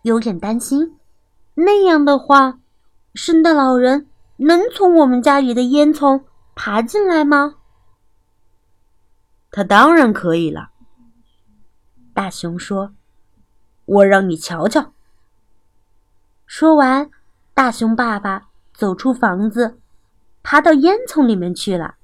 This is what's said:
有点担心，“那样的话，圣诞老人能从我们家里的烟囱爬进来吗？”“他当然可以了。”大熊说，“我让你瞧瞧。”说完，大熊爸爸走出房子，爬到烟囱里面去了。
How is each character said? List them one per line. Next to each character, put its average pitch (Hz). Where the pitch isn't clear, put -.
有 226
点 208
担 220
心 311
，“那 403
样 311
的 285
话， 269
圣 330
诞 320
老 262
人 254
能 349
从 359
我 285
们 254
家 277
里 247
的 247
烟 294
囱 277
爬 214
进 392
来 311
吗 294
？”“他 202
当 220
然 269
可 170
以 165
了。” -
大 196
熊 170
说 202
，“我 196
让 196
你 160
瞧 170
瞧。” -
说 311
完， 277
大 254
熊 226
爸 220
爸 196
走 196
出 262
房 208
子， 226
爬 294
到 320
烟 320
囱 285
里 226
面 180
去 185
了。 160